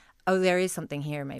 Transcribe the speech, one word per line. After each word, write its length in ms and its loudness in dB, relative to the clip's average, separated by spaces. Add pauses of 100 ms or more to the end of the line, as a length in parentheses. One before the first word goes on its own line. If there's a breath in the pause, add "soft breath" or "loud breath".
(260 soft breath)
"Oh, 140 4
there 180 4
is 140 0
something 300 -6
here, 220 -6
maybe." 160 -10